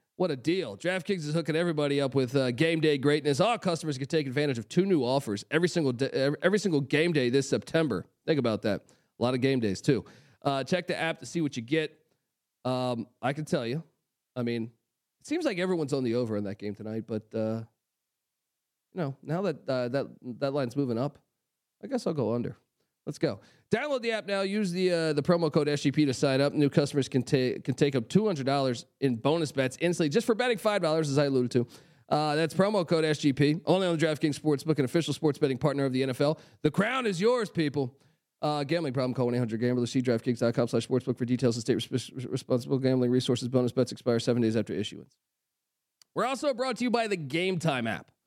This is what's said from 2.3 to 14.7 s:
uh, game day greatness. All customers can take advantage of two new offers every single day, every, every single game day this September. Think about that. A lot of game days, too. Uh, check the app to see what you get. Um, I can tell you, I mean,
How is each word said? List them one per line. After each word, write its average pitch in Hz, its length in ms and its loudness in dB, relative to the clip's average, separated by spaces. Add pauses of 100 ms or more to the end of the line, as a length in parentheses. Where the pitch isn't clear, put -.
uh, 131 180 2
game 160 280 2
day 147 180 4
greatness. 143 440 2
All 220 160 4
customers 160 400 -4
can 131 100 -8
take 156 180 0
advantage 135 320 -2
of 113 120 -8
two 180 160 2
new 175 180 2
offers 117 480 0
every 170 160 4
single 151 240 0
day, 123 220 -2
every, 139 280 0
every 190 180 2
single 160 200 2
game 156 320 2
day 131 180 2
this 135 200 2
September. 127 560 0 (200)
Think 156 140 2
about 113 220 0
that. 101 240 -2 (340)
A - 20 -2
lot 123 120 0
of 131 80 -2
game 135 180 2
days, 101 220 -2
too. 123 240 2 (360)
Uh, 139 220 -2
check 175 240 -2
the 156 100 -4
app 165 220 -4
to - 60 -18
see 170 160 -4
what 143 160 -4
you 123 40 -6
get. 147 380 -4 (640)
Um, 127 420 -2 (160)
I 131 120 -2
can 151 100 -8
tell 143 240 -4
you, 147 160 -4 (500)
I 123 100 -4
mean, 117 280 -4 (480)